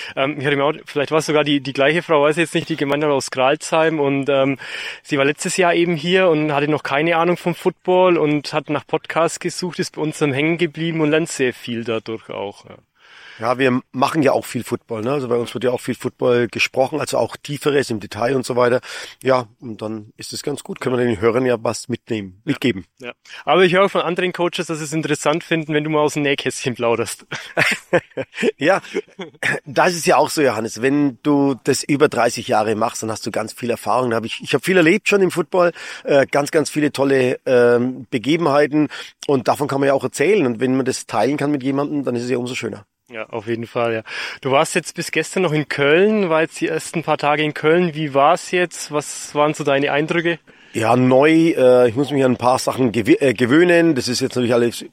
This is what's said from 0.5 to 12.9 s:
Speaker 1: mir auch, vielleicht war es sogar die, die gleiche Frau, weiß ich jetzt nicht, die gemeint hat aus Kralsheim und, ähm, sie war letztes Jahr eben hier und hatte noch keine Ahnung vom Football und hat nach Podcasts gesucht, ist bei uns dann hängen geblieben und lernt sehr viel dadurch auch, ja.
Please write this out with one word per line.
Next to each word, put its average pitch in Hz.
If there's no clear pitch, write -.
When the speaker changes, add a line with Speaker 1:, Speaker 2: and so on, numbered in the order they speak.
Speaker 1:
mir 139
auch, 156
vielleicht 143
war 156
es 151
sogar 151
die, 143
die 135
gleiche 143
Frau, 147
weiß 151
ich 170
jetzt -
nicht, -
die 160
gemeint 143
hat 151
aus 135
Kralsheim 156
und, 139
ähm, 135
sie 151
war 135
letztes 151
Jahr 175
eben 170
hier 180
und 151
hatte 143
noch 147
keine 160
Ahnung 170
vom 170
Football 185
und 151
hat 151
nach 147
Podcasts -
gesucht, 175
ist -
bei 131
uns 151
dann 147
hängen 160
geblieben 160
und 151
lernt 160
sehr 127
viel 117
dadurch 113
auch, 101
ja. 101